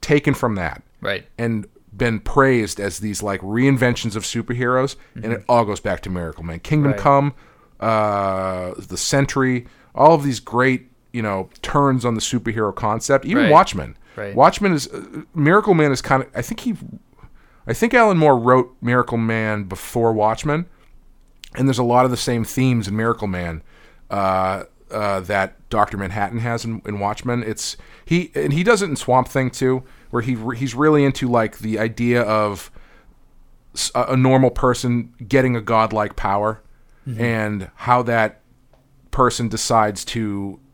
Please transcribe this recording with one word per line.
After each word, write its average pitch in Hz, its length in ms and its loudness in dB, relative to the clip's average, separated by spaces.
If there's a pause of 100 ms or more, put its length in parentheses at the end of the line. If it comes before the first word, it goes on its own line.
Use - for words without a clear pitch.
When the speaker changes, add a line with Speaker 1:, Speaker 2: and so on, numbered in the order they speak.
Speaker 1:
taken 147 320 2
from 117 220 -4
that 87 280 -8 (160)
Speaker 2:
Right. 98 260 -6 (120)
Speaker 1:
and 113 280 -4 (300)
been 110 240 -2
praised 123 640 2
as 98 180 -6
these, 104 240 -6
like, 98 160 -4
reinventions 117 800 0
of 101 60 -8
superheroes, 123 760 -2 (180)
and 110 160 -8
it 117 80 -4
Speaker 2:
Mm-hmm. - 120 -4
Speaker 1:
all 120 120 4
goes 104 160 -4
back 95 220 -4
to - 80 -12
Miracle 85 340 -8
Man. 82 160 -10
Kingdom 147 320 0
Speaker 2:
Right. 104 80 -4
Speaker 1:
Come, 139 340 2 (460)
uh, 95 960 -2
The - 200 -12
Sentry, 131 720 0 (280)
all 151 180 8
of 151 120 2
these 127 160 -2
great, 127 500 -2 (220)
you 120 80 -6
know, 98 260 -4 (140)
turns 139 420 0
on 117 120 0
the 107 60 -4
superhero 110 540 -2
concept. 113 480 0
Even 180 200 2
Speaker 2:
Right. 110 80 4
Speaker 1:
Watchmen. 147 440 2 (220)
Speaker 2:
Right. 101 180 -8
Speaker 1:
Watchmen 180 380 4
is, 143 160 -2
uh, - 320 -14 (120)
Miracle 185 400 4
Man 151 200 4
is 123 80 -2
kinda, - 340 0
I 120 60 -4
think 220 180 -8
he, 226 160 -4 (920)
I 117 60 -2
think 220 220 0
Alan 214 220 6
Moore 147 200 6
wrote 123 440 4
Miracle 120 360 0
Man 110 460 0
before 113 500 -2
Watchmen, 113 520 0 (920)
and 131 120 2
there's 127 120 2
a 127 40 0
lot 120 220 4
of 127 60 2
the 123 60 -2
same 120 260 -2
themes 123 460 0
in 101 60 -4
Miracle 113 320 -2
Man, 87 360 -6 (480)
uh, 95 540 0 (260)
uh, 101 300 -2
that 95 480 -2
Doctor 104 280 0
Manhattan 101 420 -4
has 117 240 -4
in, 113 220 -8
in 104 140 -8
Watchmen. 113 420 -4
It's, 107 340 -8 (300)
he, 170 300 -2
and 147 180 -2
he 165 100 0
does 208 200 2
it 185 60 -4
in 143 60 -4
Swamp 127 320 2
Thing 131 220 -2
too, 127 320 0 (300)
where 123 100 -2
he, 123 160 -2 (180)
he's 120 200 -6
really 147 280 4
into, 135 240 0
like, 113 300 0
the 110 220 -4
idea 120 420 0
of 104 480 -2 (1040)
s-, - 220 -6
a, 123 140 0
a 131 80 0
normal 131 340 4
person 123 640 -2 (140)
getting 131 280 2
a 117 60 -4
godlike 110 540 0
power 104 460 -2 (460)
Speaker 2:
Mm-hmm. 117 140 -6
Speaker 1:
and 107 540 -2
how 123 260 2
that 113 400 0 (720)
person 123 360 2
decides 107 580 0
to 101 540 -6 (140)